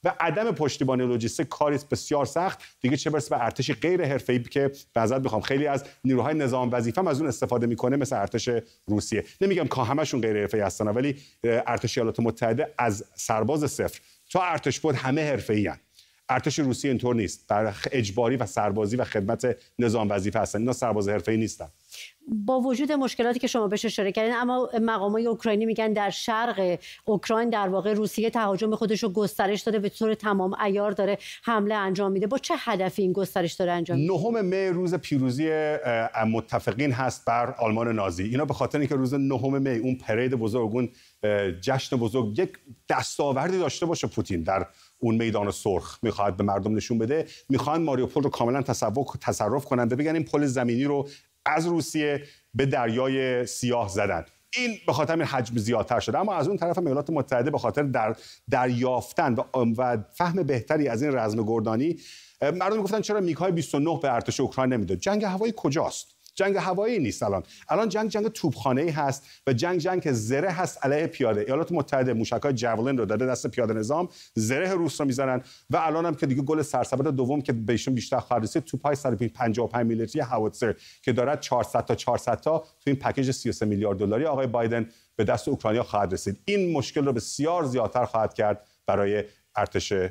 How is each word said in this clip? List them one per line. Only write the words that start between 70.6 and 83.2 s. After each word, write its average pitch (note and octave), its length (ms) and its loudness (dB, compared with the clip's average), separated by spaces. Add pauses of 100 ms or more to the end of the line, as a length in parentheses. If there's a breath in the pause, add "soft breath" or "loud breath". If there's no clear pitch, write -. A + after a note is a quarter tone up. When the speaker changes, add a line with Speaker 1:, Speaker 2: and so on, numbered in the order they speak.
Speaker 1:
علیه D3 220 2
پیاده. A2 340 0
ایالات C3+ 320 -2
متحده C3+ 400 0
موشک‌های A2+ 400 0
جاولین A#2 460 0
رو A2+ 60 2
داده G#2+ 220 0
دست B2+ 200 -2
پیاده A2+ 280 -2
نظام، C#3+ 340 -2 (260 loud breath)
زره C3+ 380 0
روس E3+ 280 -2
رو D3 60 2
می‌زنن C3 360 0 (280 loud breath)
و - 60 2
الان E3 300 2
هم E3 80 0
که C#3 120 -2
دیگه C3+ 160 0
گل D#3 200 0
سرسبد C3 440 0
دوم C3+ 340 0
که C#3 120 -2
بهشون A#2 420 0
بیشتر A#2+ 240 -2
خواهد A2+ 240 0
رسید، C3+ 220 -2
توپ‌های D3 300 -2
صد B2 280 -2
و A#2 60 0
پنجاه A#2 360 0
و G#2+ 40 -2
پنج A#2+ 180 0
میلیمتری A2+ 340 0
هاوتزر A2+ 520 0 (300 loud breath)
که B2+ 100 0
دارد C3 280 2
چهارصد A#2+ 440 0
تا A#2 100 0
چهارصد A#2 460 0
تا D#3 180 2
تو D#3+ 80 -6 (200 loud breath)
این C#3 100 2
پکیج B2 340 0